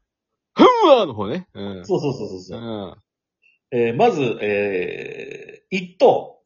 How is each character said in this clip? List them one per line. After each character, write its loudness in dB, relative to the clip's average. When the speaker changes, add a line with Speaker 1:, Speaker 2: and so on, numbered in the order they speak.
Speaker 1:
う 6
わ 6
ー -2
の -10
方 -6
ね。 -8
う -12
ん。 -20
Speaker 2:
そ -2
う -2
そ -2
う -6
そ -10
う -14
そ -12
う -14
そ -14
う。 -14
Speaker 1:
う -14
ん。 -10
Speaker 2:
え 2
ー、 -6
ま 4
ず、 -4
え -6
ー、 -6
一 -8
等、 2